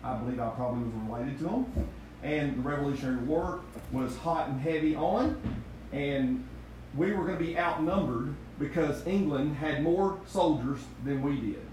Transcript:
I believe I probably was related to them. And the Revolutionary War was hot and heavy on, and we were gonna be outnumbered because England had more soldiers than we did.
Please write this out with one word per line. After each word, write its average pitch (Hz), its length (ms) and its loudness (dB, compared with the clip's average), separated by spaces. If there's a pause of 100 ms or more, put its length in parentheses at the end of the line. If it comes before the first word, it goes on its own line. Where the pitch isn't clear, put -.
I 123 140 -2
believe 127 220 -2
I 117 100 0
probably 123 340 -2
was 113 100 -2 (140)
related 123 320 -4
to 151 60 -2
them. 247 440 0 (320)
And 143 360 0
the 127 120 0
Revolutionary 135 540 0
War 170 380 0 (300)
was 127 260 -2
hot 160 320 0
and 131 120 -2
heavy 156 340 2
on, 202 460 2 (500)
and 135 540 0 (500)
we 180 160 4
were 180 140 2
gonna 175 140 0
be 165 180 0
outnumbered 156 760 2 (240)
because 147 480 2
England 147 480 2
had 147 260 0
more 190 460 4
soldiers 147 520 2 (240)
than 135 200 0
we 139 180 2
did. 101 320 -4